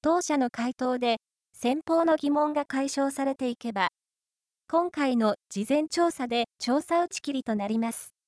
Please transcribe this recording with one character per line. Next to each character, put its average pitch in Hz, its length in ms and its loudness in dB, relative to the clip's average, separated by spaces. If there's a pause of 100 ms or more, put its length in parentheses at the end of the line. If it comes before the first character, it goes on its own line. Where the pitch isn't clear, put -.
当 339 220 2
社 294 160 0
の 247 120 2
回 240 220 -4
答 254 260 -2
で、 233 200 0 (420)
先 254 240 0
方 330 200 2
の 330 100 4
疑 285 160 0
問 294 220 2
が 294 120 -2
解 269 240 -2
消 277 220 0
さ 277 140 -4
れ 269 100 0
て 262 140 -4
い 240 80 -4
け 233 160 -8
ば、 190 160 0 (800)
今 339 220 2
回 269 240 0
の 220 180 4 (140)
事 202 200 -4
前 302 200 2
調 339 240 2
査 247 160 -6
で 240 160 0 (160)
調 269 200 2
査 339 220 2
打 349 60 0
ち - 120 -8
切 285 120 -6
り 262 100 -2
と 220 140 -2
な 202 100 -4
り 220 140 0
ま 233 100 0
す。 - 240 -14 (140)